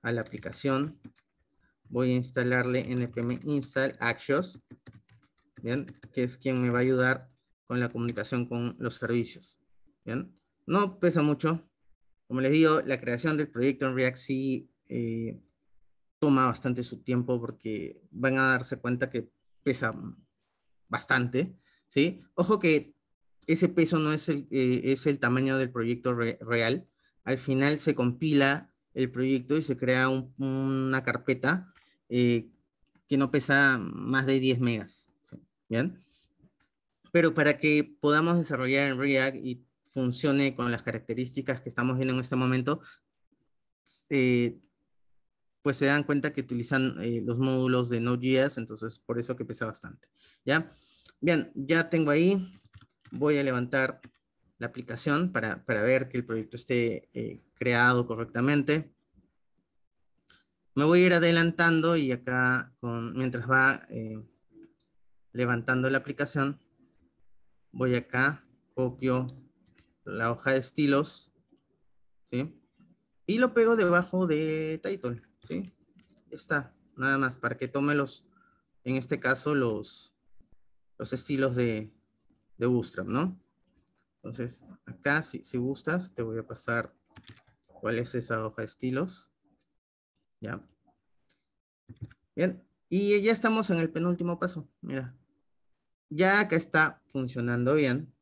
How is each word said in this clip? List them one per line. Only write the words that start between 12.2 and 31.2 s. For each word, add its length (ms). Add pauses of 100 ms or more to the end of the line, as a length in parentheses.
como 140
les 120
digo, 300
la 180
creación 360
del 120
proyecto 380
en 80
React 220
sí, 540 (180)
eh, 520 (760)
toma 280
bastante 360
su 200
tiempo 380
porque 720
van 280
a 100
darse 300
cuenta 300
que 220 (320)
pesa 300 (960)
bastante, 680 (320)
¿sí? 340 (120)
Ojo 240
que 360 (520)
ese 220
peso 300
no 140
es 160
el, 220
eh, 340
es 220
el 120
tamaño 380
del 160
proyecto 420
re-, 280
real. 440 (380)
Al 140
final 400
se 160
compila 760 (220)
el 180
proyecto 460
y 60
se 160
crea 320
un, 260
una 680
carpeta, 680 (380)